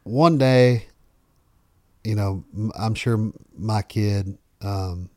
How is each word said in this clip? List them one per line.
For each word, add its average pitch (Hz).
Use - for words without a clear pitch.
one 147
day, 123
you 110
know, 98
m-, 107
I'm 110
sure 120
m-, 107
my 107
kid, 101
um, 92